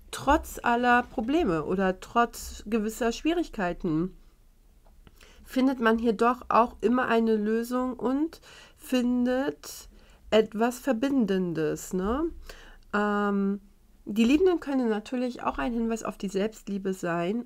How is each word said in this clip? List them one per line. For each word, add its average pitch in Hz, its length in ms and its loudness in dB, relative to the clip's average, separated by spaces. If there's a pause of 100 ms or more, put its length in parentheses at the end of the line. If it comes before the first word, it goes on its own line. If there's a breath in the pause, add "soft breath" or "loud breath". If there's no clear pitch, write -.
(120)
Trotz - 520 0
aller 240 400 4
Probleme 240 600 0
oder 185 340 0
trotz - 640 -2
gewisser 220 460 -2
Schwierigkeiten 185 1040 -2 (1300 soft breath)
findet 262 380 0
man 226 160 4
hier 226 160 2
doch 240 340 2
auch 233 320 4
immer 247 280 2
eine 226 280 4
Lösung 233 580 -2
und 277 460 -2 (380 loud breath)
findet 254 1120 0 (420 soft breath)
etwas 220 480 2
Verbindendes, 190 1120 0
ne? 214 320 -2 (680 loud breath)
Ähm, 202 680 0 (440)
die 220 200 2
Liebenden 320 340 4
können 262 300 0
natürlich 247 540 -4
auch - 160 -4
ein 269 120 -2
Hinweis 226 320 -2
auf - 140 -8
die 202 120 -6
Selbstliebe 196 640 -4
sein 180 520 -2